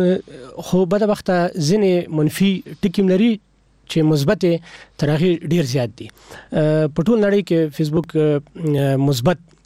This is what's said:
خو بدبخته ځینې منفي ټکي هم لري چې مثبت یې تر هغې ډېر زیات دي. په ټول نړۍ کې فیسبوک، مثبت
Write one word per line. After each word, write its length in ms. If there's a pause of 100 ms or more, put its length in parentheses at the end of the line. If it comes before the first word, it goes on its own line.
(680)
خو 160 (100)
بدبخته 460 (300)
ځینې 240 (280)
منفي 300 (260)
ټکي 260
هم 120
لري 160 (600)
چې 80 (140)
مثبت 340
یې 80 (480)
تر 140
هغې 340
ډېر 220
زیات 260
دي. 100 (840)
په 80
ټول 220
نړۍ 260
کې 80 (220)
فیسبوک، 280 (1000)
مثبت 360 (220)